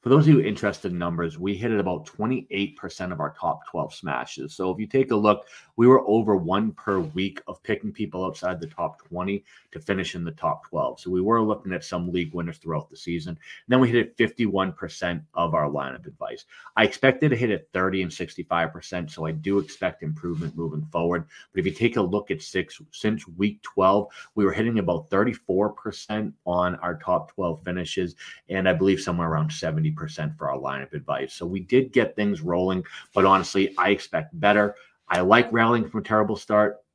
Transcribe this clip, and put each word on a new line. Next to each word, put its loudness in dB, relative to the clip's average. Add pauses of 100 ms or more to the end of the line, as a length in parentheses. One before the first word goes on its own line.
For -2
those 8
of 10
you 8
interested -2
in -6
numbers, -4
we -2
hit -2
at 2
about -2
twenty-eight -4
percent -8
of -8
our -4
top -4
twelve -6
smashes. -8
So -4
if -6
you -4
take 2
a 2
look, 4 (300)
we 6
were 8
over 4
one 0
per -2
week -4
of -16
picking -4
people -6
outside -6
the -10
top -8
twenty -6 (260)
to -16
finish -4
in -6
the -6
top -4
twelve. -4
So -12
we 0
were 4
looking -2
at -6
some -6
league -4
winners -8
throughout -8
the -20
season. -8
And - (300)
then 6
we 6
hit 2
at -20
fifty-one 0
percent -8 (120)
of 0
our 0
lineup -8
advice. -12 (300)
I 4
expected 4
to 2
hit 0
at -4
thirty 0
and -4
sixty-five -4
percent, -8
so -8
I -4
do 0
expect -8
improvement -6
moving -6
forward. -2 (240)
But -2
if -4
you -2
take 0
a 2
look -2
at -6
six, -6
since -4
week -4
twelve, 2 (260)
we 2
were 4
hitting 0
about -2
thirty-four 0
percent -8 (100)
on 0
our -6
top -4
twelve -6
finishes, -4 (320)
and 2
I 6
believe 2
somewhere -2
around 0
seventy -2
percent -6
for -4
our -4
lineup -8
advice. -6
So -10
we -4
did 2
get 2
things 0
rolling, 0 (300)
but 6
honestly, 4
I 4
expect -2
better. 4 (320)
I 0
like 6
rallying 4
from -4
a -12
terrible 2
start 2 (160)